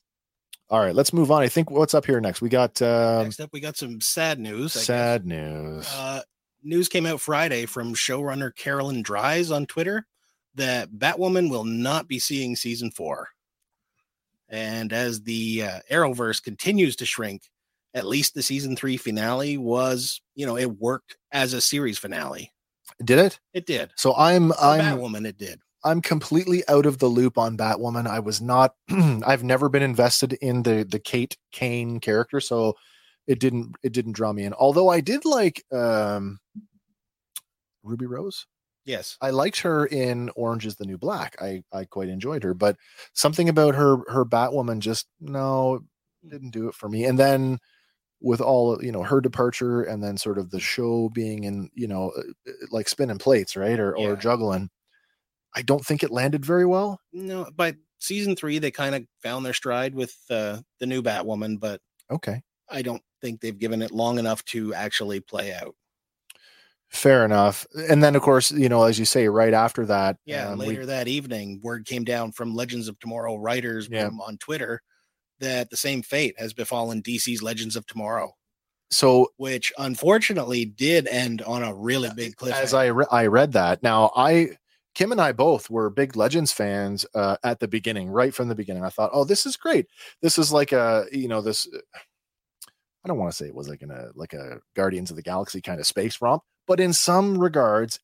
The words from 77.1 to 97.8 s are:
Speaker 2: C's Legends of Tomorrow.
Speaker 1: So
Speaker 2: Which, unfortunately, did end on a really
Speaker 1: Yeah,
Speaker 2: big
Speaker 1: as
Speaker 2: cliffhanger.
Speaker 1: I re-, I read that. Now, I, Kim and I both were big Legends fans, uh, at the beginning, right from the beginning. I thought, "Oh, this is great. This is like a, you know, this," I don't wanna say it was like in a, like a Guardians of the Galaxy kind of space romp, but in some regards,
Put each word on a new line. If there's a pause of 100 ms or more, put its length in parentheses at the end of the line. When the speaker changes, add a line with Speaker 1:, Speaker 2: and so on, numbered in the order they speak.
Speaker 2:
C's
Legends
of
Tomorrow. (560)
Speaker 1:
So
Speaker 2:
Which,
unfortunately,
did
end
on
a
really
Speaker 1:
Yeah,
Speaker 2:
big
Speaker 1:
as
Speaker 2:
cliffhanger.
Speaker 1:
I
re-,
I
read
that.
Now,
I, (380)
Kim
and
I
both
were
big
Legends
fans,
uh,
at
the
beginning,
right
from
the
beginning.
I
thought,
"Oh,
this
is
great. (360)
This
is
like
a,
you
know,
this," (1400)
I
don't
wanna
say
it
was
like
in
a,
like
a (160)
Guardians
of
the
Galaxy
kind
of
space
romp, (240)
but
in
some
regards,